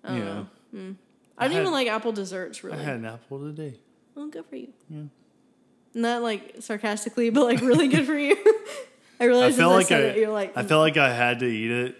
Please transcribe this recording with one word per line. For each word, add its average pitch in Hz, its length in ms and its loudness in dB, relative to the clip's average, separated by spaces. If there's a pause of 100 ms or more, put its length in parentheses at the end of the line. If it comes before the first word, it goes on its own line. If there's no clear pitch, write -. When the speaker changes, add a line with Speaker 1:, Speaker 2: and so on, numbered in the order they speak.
Speaker 1:
I - 60 -12
don't - 100 -4
Speaker 2:
Yeah. 107 60 -6
Speaker 1:
know. 101 220 -10 (240)
Hmm. 190 200 -14 (460)
Speaker 2:
I 247 80 -4
Speaker 1:
I - 20 -2
don't 311 100 -2
even 392 80 0
Speaker 2:
had, 359 80 -2
Speaker 1:
like 262 160 -2
apple 220 240 -4
desserts, 190 500 -10
Speaker 2:
I - 40 -14
Speaker 1:
really. 147 160 -10
Speaker 2:
had 143 120 -6
an 113 100 -10
apple 117 360 -14
today. 151 380 -14 (360)
Speaker 1:
Well, 294 120 -14
good 320 180 -16
for 277 100 -20
you. 254 140 -16 (200)
Speaker 2:
Yeah. 151 120 -14 (920)
Speaker 1:
Not, 233 280 -2
like, 220 380 -8
sarcastically, 220 720 -4
but, 262 140 4
like, 247 180 2
really 262 280 4
good 285 160 2
for 294 120 -4
you. 294 180 2
<laughs> 440 840 -2
I 240 60 2
realized 247 300 4
Speaker 2:
I - 20 2
felt 170 140 6
Speaker 1:
as - 20 8
I - 40 8
Speaker 2:
like 185 100 4
Speaker 1:
said 147 160 4
Speaker 2:
I, 135 100 4
Speaker 1:
it, 208 40 0
you're 214 140 2
like, 202 260 -4
Speaker 2:
I 120 60 -2
Speaker 1:
"Mm." 101 40 -4
Speaker 2:
felt 156 140 6
like 156 160 4
I 135 160 4
had 120 260 0
to 127 60 -2
eat 113 260 -2
it 123 280 -4